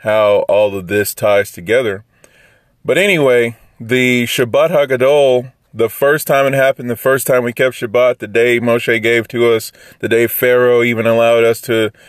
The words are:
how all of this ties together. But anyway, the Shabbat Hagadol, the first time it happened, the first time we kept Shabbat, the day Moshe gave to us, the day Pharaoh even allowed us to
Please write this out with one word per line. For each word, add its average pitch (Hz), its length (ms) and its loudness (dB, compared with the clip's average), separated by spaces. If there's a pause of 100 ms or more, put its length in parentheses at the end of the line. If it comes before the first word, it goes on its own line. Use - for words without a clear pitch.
how 107 500 2
all 101 260 0
of 90 120 -10
this 101 260 -2
ties 101 360 0
together. 104 540 -4 (800)
But 131 140 -2
anyway, 131 580 0 (240)
the 123 440 0
Shabbat 131 440 0
Hagadol, 135 840 0 (200)
the 110 160 -2
first 143 380 -2
time 139 180 0
it 135 80 -2
happened, 135 380 0
the 120 60 -4
first 131 300 -2
time 127 160 2
we 120 120 -4
kept 131 220 -2
Shabbat, 120 420 0
the 104 100 -12
day 120 320 2
Moshe 117 420 0
gave 117 260 0
to 117 220 0
us, 113 220 -2 (280)
the 104 100 -4
day 117 160 2
Pharaoh 123 560 2
even 117 240 -2
allowed 117 360 2
us 117 200 0
to 110 280 -2 (180)